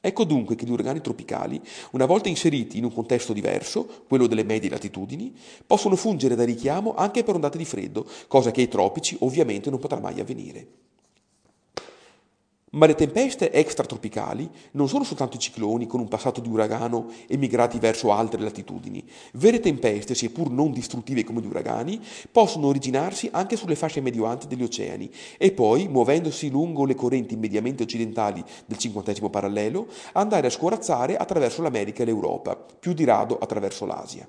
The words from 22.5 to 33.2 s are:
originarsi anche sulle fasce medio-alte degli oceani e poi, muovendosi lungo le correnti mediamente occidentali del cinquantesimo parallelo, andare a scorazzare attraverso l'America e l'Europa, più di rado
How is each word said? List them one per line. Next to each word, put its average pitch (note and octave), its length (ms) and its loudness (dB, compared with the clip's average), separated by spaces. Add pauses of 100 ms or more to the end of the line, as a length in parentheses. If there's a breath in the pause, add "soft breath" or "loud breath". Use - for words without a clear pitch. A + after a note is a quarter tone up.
originarsi C#3 680 0
anche G3 240 0
sulle E3+ 180 -2
fasce D3+ 240 -2
medio-alte B2 480 -2
degli B2+ 160 -4
oceani G#2 480 -6 (260 loud breath)
e F#3+ 140 6
poi, C3 380 4
muovendosi C#3+ 600 2
lungo C#3+ 360 0
le C3 100 2
correnti A#2+ 400 -2
mediamente A2 480 -2
occidentali A2 580 -2 (240 loud breath)
del G#2+ 120 -8
cinquantesimo G2+ 520 -4
parallelo, G#2 580 -2 (260 loud breath)
andare F#3+ 340 2
a A#2+ 40 2
scorazzare E3 680 0
attraverso D#3+ 440 0
l'America A#2 420 -2
e - 20 2
l'Europa, F#2 500 -2
più - 380 -8
di D#3 100 0
rado A2+ 340 4